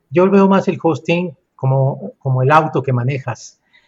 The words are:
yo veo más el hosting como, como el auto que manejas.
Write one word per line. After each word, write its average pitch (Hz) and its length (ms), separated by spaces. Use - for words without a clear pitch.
yo 180 200
veo 196 180
más 190 200
el 147 140
hosting 170 540
como, 135 640
como 131 240
el 131 80
auto 156 320
que 135 100
manejas. 123 680